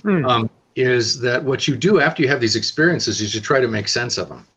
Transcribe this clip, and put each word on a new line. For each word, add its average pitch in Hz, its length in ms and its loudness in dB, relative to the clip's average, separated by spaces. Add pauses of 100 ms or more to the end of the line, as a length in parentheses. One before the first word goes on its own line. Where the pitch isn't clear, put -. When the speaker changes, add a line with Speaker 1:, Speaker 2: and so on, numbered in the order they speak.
Speaker 1:
mm. 180 260 0
Speaker 2:
Um, 117 240 2 (240)
is 123 460 0
that 123 240 -2
what 131 240 -2
you 135 80 0
do 175 240 4
after 160 220 0
you 127 60 2
have 139 120 0
these 113 160 2
experiences 147 640 0
is 104 140 -4
you 107 80 -6
try 135 180 0
to 123 80 2
make 107 200 -4
sense 120 280 -4
of 82 140 -6
them. 65 160 -18 (100)